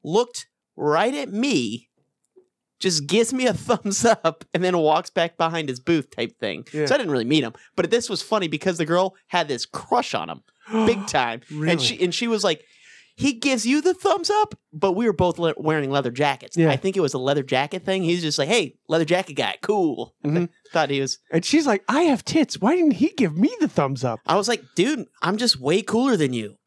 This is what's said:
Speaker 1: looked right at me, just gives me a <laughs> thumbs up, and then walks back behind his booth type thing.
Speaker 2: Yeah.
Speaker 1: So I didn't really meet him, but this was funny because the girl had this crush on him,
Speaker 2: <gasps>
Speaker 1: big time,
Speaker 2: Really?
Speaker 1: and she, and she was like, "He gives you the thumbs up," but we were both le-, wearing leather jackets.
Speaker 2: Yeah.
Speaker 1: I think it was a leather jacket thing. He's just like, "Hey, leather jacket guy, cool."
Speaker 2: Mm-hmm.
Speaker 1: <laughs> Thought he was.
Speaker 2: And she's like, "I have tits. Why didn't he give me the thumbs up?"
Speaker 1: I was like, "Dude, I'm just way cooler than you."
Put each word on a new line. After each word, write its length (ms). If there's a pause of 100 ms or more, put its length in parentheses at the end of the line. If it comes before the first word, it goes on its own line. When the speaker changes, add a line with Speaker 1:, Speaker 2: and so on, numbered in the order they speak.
Speaker 1:
looked 440 (280)
right 380
at 180
me, 580 (880)
just 260
gives 260
me 140
a 80
<laughs> 0
thumbs 520
up, 380 (120)
and 80
then 120
walks 360
back 260
behind 320
his 100
booth 300
type 300
thing. 340
Speaker 2:
Yeah. 140
Speaker 1:
So 80
I 20
didn't 140
really 140
meet 180
him, 100 (220)
but 160
this 180
was 140
funny 240
because 320
the 80
girl 280 (120)
had 200
this 200
crush 480
on 160
him, 100 (300)
Speaker 2:
<gasps> 160
Speaker 1:
big 180
time, 360 (100)
Speaker 2:
Really? 220
Speaker 1:
and 80
she, 220
and 120
she 120
was 160
like, 200 (520)
"He 180
gives 340
you 140
the 120
thumbs 380
up," 240 (180)
but 200
we 120
were 80
both 240
le-, 200
wearing 340
leather 180
jackets. 480
Speaker 2:
Yeah. 140
Speaker 1:
I 40
think 220
it 40
was 120
a 60
leather 240
jacket 420
thing. 160
He's 220
just 160
like, 100
"Hey, 280 (120)
leather 160
jacket 300
guy, 260
cool." 540 (100)
Speaker 2:
Mm-hmm. 200 (120)
Speaker 1:
<laughs> 160
Thought 160
he 120
was. 180 (120)
Speaker 2:
And 140
she's 220
like, 200
"I 180
have 200
tits. 340
Why 160
didn't 200
he 200
give 220
me 220
the 80
thumbs 360
up?" 220
Speaker 1:
I 120
was 100
like, 160 (100)
"Dude, 320 (160)
I'm 160
just 220
way 240
cooler 340
than 160
you." 220 (120)